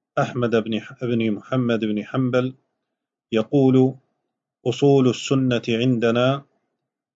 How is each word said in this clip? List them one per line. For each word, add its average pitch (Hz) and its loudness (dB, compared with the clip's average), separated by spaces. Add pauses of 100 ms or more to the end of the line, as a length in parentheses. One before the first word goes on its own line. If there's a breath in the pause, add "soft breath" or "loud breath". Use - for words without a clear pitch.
(200)
أحمد 120 -2
بن 110 -2
ح-، - -12
بن 117 -2
محمد 113 -2
بن 104 -2
حنبل 127 -2 (800)
يقول: 131 2 (720)
"أصول 135 2
السنة 127 -2
عندنا 123 0 (720)